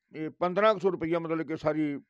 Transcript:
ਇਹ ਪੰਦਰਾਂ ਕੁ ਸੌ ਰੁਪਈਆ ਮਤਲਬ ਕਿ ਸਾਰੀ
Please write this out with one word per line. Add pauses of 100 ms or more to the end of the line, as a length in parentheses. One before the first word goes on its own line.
(160)
ਇਹ
ਪੰਦਰਾਂ
ਕੁ
ਸੌ
ਰੁਪਈਆ
ਮਤਲਬ
ਕਿ
ਸਾਰੀ